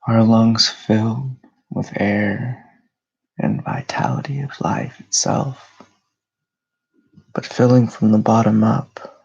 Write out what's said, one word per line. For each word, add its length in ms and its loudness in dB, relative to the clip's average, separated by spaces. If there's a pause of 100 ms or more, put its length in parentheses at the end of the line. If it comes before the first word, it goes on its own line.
Our 160 2
lungs 460 4
filled 680 -4 (320)
with 260 -8
air 680 -4 (760)
and 240 -2
vitality 800 -6
of 180 -10
life 400 -6
itself, 840 -6 (1500)
but 120 -6
filling 420 4
from 240 0
the 60 6
bottom 480 4
up. 600 -4